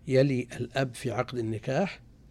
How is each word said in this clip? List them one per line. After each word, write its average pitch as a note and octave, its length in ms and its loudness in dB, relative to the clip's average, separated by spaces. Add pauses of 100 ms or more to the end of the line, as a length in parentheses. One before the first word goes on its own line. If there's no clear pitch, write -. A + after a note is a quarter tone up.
يلي C3 340 4
الأب B2 540 -4
في A#2+ 160 -6
عقد B2 260 -4
النكاح، A#2+ 640 -2 (300)